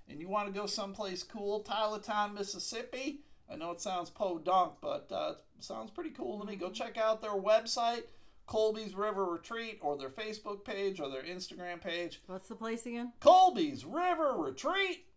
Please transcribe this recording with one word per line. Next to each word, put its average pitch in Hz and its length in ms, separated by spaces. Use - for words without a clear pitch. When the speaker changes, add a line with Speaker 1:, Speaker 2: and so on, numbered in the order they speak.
Speaker 1:
and 143 100
you 170 80
wanna 202 240
go 196 140
someplace 196 580
cool, 208 400
Tylertown, 208 720
Mississippi, 226 880
I 156 60
know 165 160
it 170 100
sounds 180 280
podunk, 180 720
but, - 300
uh, 156 240
it - 60
sounds 226 280
pretty 330 200
cool 214 280
to 196 60
me. - 120
Go 175 100
Speaker 2:
Mm-hmm. - 60
Speaker 1:
check 233 240
out 220 240
their 214 100
website, 226 760
Colby's 220 500
River 196 300
Retreat, 220 560
or 147 160
their 135 120
Facebook 214 560
page 196 340
or 143 100
their 131 140
Instagram 180 580
page. 175 460
Speaker 2:
What's 185 220
the 226 60
place 226 300
again? 240 360
Speaker 1:
Colby's 349 640
River 311 520
Retreat. 320 680